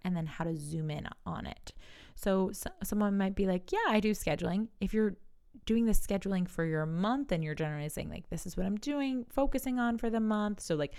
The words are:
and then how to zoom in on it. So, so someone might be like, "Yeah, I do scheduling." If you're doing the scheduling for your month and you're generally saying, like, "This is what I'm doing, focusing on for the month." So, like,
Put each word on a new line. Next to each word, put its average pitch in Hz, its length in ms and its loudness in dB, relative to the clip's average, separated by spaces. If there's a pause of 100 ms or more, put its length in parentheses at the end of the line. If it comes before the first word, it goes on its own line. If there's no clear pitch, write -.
and 180 120 0
then 165 100 0
how 165 180 -4
to 165 100 -2
zoom 151 380 -4
in 151 160 -6 (180)
on - 200 -6
it. - 260 -12 (420)
So, 190 380 2
so - 180 -6 (140)
someone 208 340 2
might 190 160 2
be 196 120 2
like, 185 260 0
"Yeah, 427 160 2
I 214 100 4
do 214 140 4
scheduling." 175 560 0 (120)
If 196 140 -2
you're 214 220 2 (480)
doing 226 220 4
the 220 60 4
scheduling 190 560 4
for 165 160 -2
your 156 220 2
month 208 460 0
and 165 100 2
you're 151 120 -2
generally 151 340 -2
saying, 156 220 -6
like, - 180 -10
"This 165 180 -6
is 165 100 -8
what - 80 0
I'm 202 120 0
doing, 269 480 -2
focusing 262 560 0
on 233 180 2
for 226 100 0
the 226 120 0
month." 208 400 0
So, 165 160 -2
like, 147 220 -2